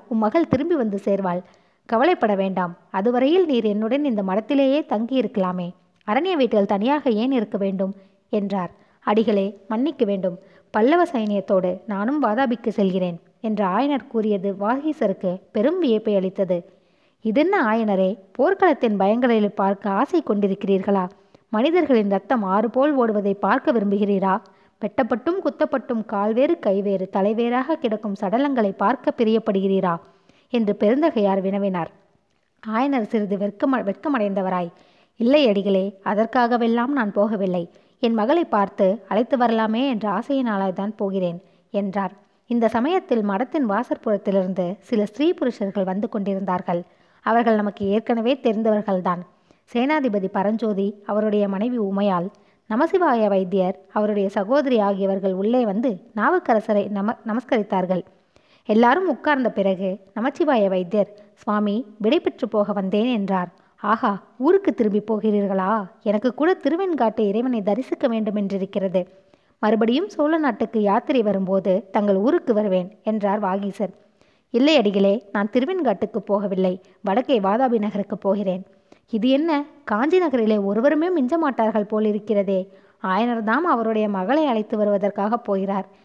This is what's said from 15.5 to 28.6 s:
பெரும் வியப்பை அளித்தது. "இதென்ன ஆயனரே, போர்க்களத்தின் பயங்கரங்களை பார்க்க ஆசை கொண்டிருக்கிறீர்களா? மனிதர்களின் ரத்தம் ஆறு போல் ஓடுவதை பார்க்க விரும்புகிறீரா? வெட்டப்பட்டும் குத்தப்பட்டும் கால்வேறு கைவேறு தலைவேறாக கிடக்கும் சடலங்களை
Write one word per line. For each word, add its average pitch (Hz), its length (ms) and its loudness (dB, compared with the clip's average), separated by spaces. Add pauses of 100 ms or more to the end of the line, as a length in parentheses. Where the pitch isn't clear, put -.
பெரும் 294 280 0
வியப்பை 214 360 0
அளித்தது. 185 640 -2 (440)
"இதென்ன 302 420 2
ஆயனரே, 208 540 2 (140)
போர்க்களத்தின் 285 680 2
பயங்கரங்களை 220 480 2
பார்க்க 196 420 -2
ஆசை 262 360 0
கொண்டிருக்கிறீர்களா? 196 840 0 (420)
மனிதர்களின் 262 600 2
ரத்தம் 202 340 0
ஆறு 202 260 0
போல் 277 280 2
ஓடுவதை 208 360 2
பார்க்க 208 380 0
விரும்புகிறீரா? 202 720 0 (400)
வெட்டப்பட்டும் 262 600 -2
குத்தப்பட்டும் 262 600 -4
கால்வேறு 226 600 0
கைவேறு 196 480 0
தலைவேறாக 233 600 0
கிடக்கும் 214 480 -4
சடலங்களை 226 560 0